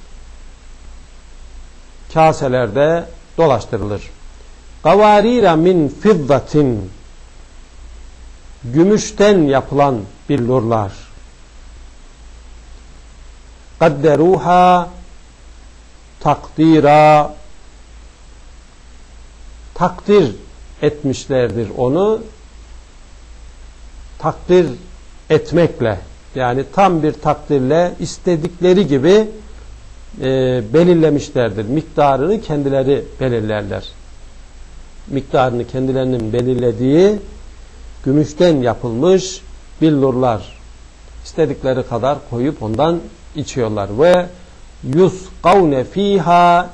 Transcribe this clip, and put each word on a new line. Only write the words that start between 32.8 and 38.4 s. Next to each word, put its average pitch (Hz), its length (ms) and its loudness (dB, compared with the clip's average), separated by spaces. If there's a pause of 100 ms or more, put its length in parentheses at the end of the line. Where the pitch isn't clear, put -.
belirlerler. 107 640 -4 (1200)
Miktarını 127 600 -2
kendilerinin 131 640 -4
belirlediği 127 880 0 (840)
gümüşten 151 560 2